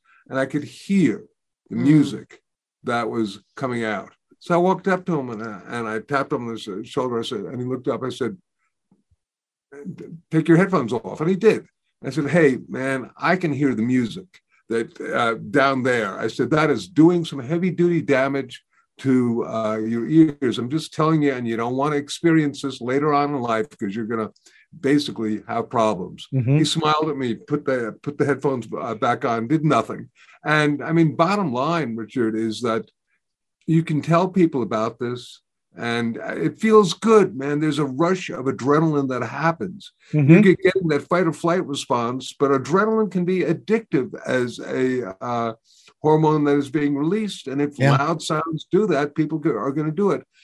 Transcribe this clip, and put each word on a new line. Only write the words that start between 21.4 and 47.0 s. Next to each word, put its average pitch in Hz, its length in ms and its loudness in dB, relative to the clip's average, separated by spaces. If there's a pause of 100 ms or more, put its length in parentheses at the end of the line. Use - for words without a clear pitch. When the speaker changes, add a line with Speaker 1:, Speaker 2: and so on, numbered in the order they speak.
Speaker 1:
you 113 80 -2
don't 120 200 -2
wanna 143 220 0
experience 147 640 0
this 131 200 -8
later 143 320 0
on 143 220 0
in 127 60 -4
life 113 260 -2 (100)
'cause 101 180 -6
you're 113 100 -6
gonna 110 260 -4 (480)
basically 117 680 0
have 113 220 -4
problems." 107 640 -2
Speaker 3:
Mm-hmm. 135 240 2
Speaker 1:
He 156 80 4
smiled 156 440 0
at 139 80 -4
me, 123 180 -2
put 147 300 -6
the, 120 360 -4
put - 160 -10
the 143 80 2
headphones, 131 500 -2
uh, 110 200 -6
back 120 280 -2
on, 113 240 -2
did 147 160 0
nothing. 117 460 0 (360)
And 151 360 2
I 160 120 -6
mean, 160 240 4
bottom 180 340 0
line, 131 460 -2
Richard, 110 360 -2
is 110 280 -2
that 110 280 -2 (800)
you 160 160 4
can 156 180 -2
tell 165 280 2
people 165 320 2
about 113 360 -2
this, 123 440 -8 (340)
and 117 420 -4
it - 420 -4
feels 214 340 6
good, 208 440 4
man. 143 220 -2
There's 151 200 0
a 151 60 2
rush 165 440 -2
of 131 160 -6
adrenaline 143 640 2
that 123 120 -4
happens. 131 720 -4 (220)
Speaker 3:
Mm-hmm. 151 180 6
Speaker 1:
You 185 100 10
get, 190 200 6
getting 185 260 2
that 147 200 -2
fight 175 200 2
or 160 60 -2
flight 170 320 -2
response, 127 720 -4
but 139 120 2
adrenaline 196 600 2
can 180 140 0
be 180 160 0
addictive 170 720 -2 (120)
as 123 340 -2
a, 127 640 -2
uh, 117 300 -4 (480)
hormone 156 440 4
that 143 100 4
is 135 140 0
being 147 260 0
released. 185 520 -4